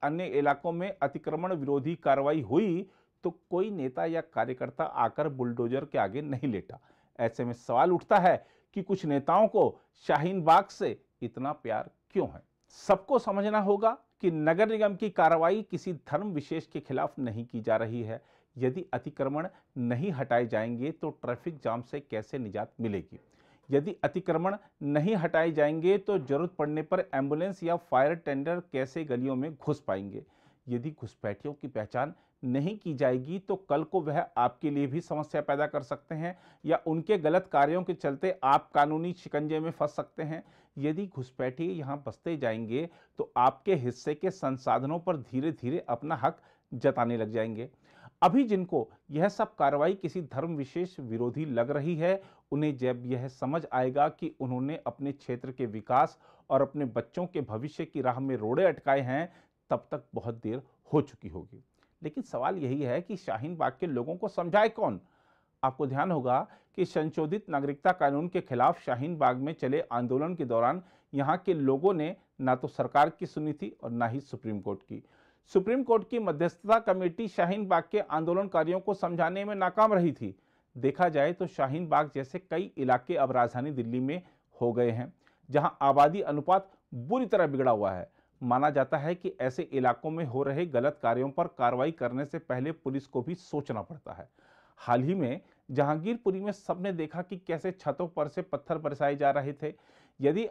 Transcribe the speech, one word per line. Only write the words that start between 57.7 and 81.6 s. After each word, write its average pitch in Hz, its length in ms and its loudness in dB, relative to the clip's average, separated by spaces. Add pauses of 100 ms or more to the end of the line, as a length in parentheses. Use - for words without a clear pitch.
की - 160 -6
राह 123 180 0
में 135 160 -2
रोड़े 120 300 2
अटकाए 139 360 2
हैं, 139 320 -4 (380)
तब - 200 -2
तक 143 120 -8 (120)
बहुत 117 200 -6
देर 113 260 -6 (320)
हो 151 80 6
चुकी - 260 -6
होगी। - 360 -16 (380)
लेकिन 165 220 -8
सवाल 143 340 -2
यही 139 240 -2
है 131 200 0
कि 196 160 -10
शाहीन 135 380 -6
बाग 131 240 0
के 180 80 -4
लोगों 127 280 -4
को 208 120 -6
समझाए 185 420 2
कौन? 170 300 -2 (640)
आपको 131 240 0
ध्यान 143 240 0
होगा 131 280 2 (360)
कि 185 100 0
संशोधित 160 640 -2
नागरिकता 143 420 0
कानून 151 360 2
के 175 140 -2
खिलाफ 131 420 2
शाहीन 143 340 -2
बाग 127 200 4
में 139 160 -4
चले 139 280 0
आंदोलन 127 540 -2
के 160 100 -4
दौरान 120 360 2 (320)
यहाँ 139 240 2
के 185 160 0
लोगों 143 400 2
ने 165 220 -4 (260)
ना 131 140 4
तो 127 120 -4
सरकार 139 420 2
की 165 160 -10
सुनी 151 280 -4
थी 196 300 -10
और 117 80 -6
ना 117 160 0
ही 123 120 -4
सुप्रीम 110 400 -8
कोर्ट 98 220 -6
की। - 220 -14 (500)
सुप्रीम 226 300 2
कोर्ट 226 260 2
की 240 100 -2
मध्यस्थता 180 600 2
कमेटी 185 480 0
शाहीन 196 400 0
बाग 170 240 2
के 208 80 2
आंदोलनकारियों 175 800 0
को 196 140 -2
समझाने 175 520 -2
में 208 100 -6
नाकाम 202 380 2
रही 175 180 4
थी। 104 220 -8 (420)
देखा 139 340 2
जाए 151 240 2
तो 180 140 -6
शाहीन 151 400 -2